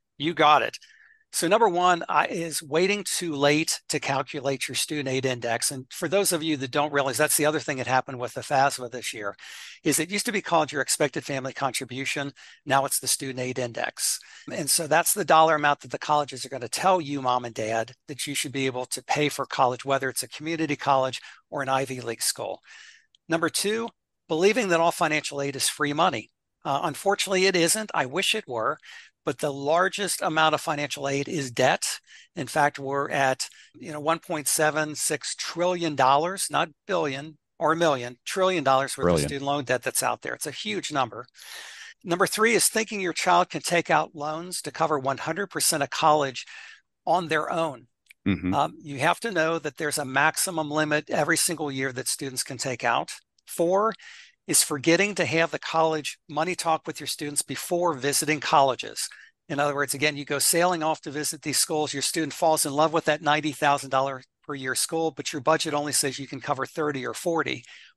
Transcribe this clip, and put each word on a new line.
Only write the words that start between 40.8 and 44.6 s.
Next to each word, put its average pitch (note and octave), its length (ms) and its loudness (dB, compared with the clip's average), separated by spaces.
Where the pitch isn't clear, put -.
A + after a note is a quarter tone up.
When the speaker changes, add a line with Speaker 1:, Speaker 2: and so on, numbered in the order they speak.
Speaker 1:
number. A#2+ 320 -2
Number F3+ 200 2
three A3 280 4
is F#3+ 160 4
thinking A3 320 -2
your F3+ 100 -2
child F3 380 4
can D3 120 -6
take - 280 0
out D#3+ 260 2
loans D#3+ 460 -6